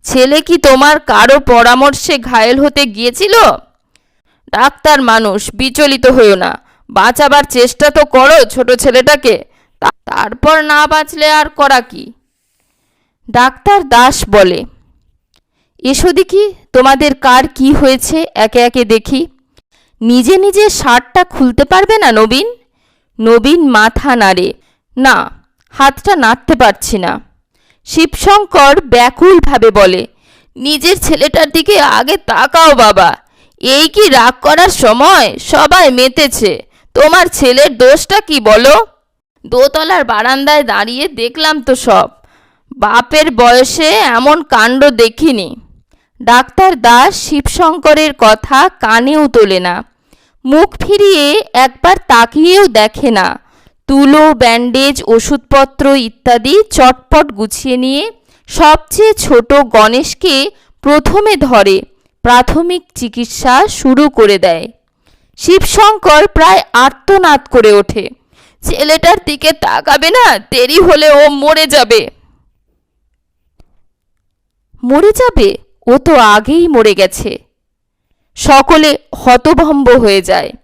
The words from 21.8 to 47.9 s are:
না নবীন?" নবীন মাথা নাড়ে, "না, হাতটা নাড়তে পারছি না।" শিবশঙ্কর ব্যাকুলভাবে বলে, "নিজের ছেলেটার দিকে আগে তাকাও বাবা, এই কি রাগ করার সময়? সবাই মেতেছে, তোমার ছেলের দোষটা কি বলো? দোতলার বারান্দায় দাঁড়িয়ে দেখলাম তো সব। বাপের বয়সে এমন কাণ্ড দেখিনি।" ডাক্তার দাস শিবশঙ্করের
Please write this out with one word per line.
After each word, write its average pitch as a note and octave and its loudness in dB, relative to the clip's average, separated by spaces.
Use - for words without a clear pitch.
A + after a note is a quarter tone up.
না D#4 0
নবীন?" A#3 -2
নবীন B3 2
মাথা A#3 -2
নাড়ে, F#3+ -2
"না, C4 0
হাতটা C#4 -2
নাড়তে B3+ -2
পারছি A3+ -2
না।" F3+ -6
শিবশঙ্কর E4+ 0
ব্যাকুলভাবে B3 2
বলে, F#3+ 0
"নিজের D4+ -4
ছেলেটার D4+ -2
দিকে F4+ 0
আগে C#4 0
তাকাও D4+ 0
বাবা, G3+ 2
এই C#4 -2
কি G#4 0
রাগ B3 2
করার D#4+ 2
সময়? C4 0
সবাই D4+ 0
মেতেছে, B3 -2
তোমার E4+ 2
ছেলের C4+ 0
দোষটা C#4+ 2
কি D#4 -6
বলো? A#3+ 2
দোতলার D4+ -2
বারান্দায় C4+ -2
দাঁড়িয়ে A3+ -6
দেখলাম D4+ -6
তো B3+ -2
সব। A3+ 0
বাপের B3+ -2
বয়সে B3 0
এমন D4+ 0
কাণ্ড C4 0
দেখিনি।" A3+ -2
ডাক্তার C4 0
দাস B3 2
শিবশঙ্করের D#4 -2